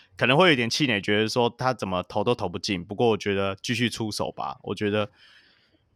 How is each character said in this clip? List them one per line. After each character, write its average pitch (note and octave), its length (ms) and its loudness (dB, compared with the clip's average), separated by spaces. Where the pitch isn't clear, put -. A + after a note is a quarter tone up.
可 - 100 -2
能 B2+ 100 4
会 F3+ 120 8
有 D3+ 80 6
点 A#2+ 120 0
气 D3+ 180 0
馁， A2 140 2
觉 G#2 200 2
得 A2 80 2
说 A#2+ 280 2
他 B2+ 180 -2
怎 A2+ 120 -8
么 F#2 160 -2
投 G#2 220 -4
都 A#2+ 100 2
投 G#2 140 -4
不 F2 100 -8
进。 F2+ 240 -4
不 E2+ 120 -12
过 A#2 160 2
我 G#2+ 60 2
觉 G2+ 180 -2
得 G2 280 -2
继 B2 120 -4
续 A#2 140 0
出 A2 220 -6
手 - 220 -6
吧， - 300 -8
我 G#2 120 -6
觉 G#2 160 -2
得， G#2 200 0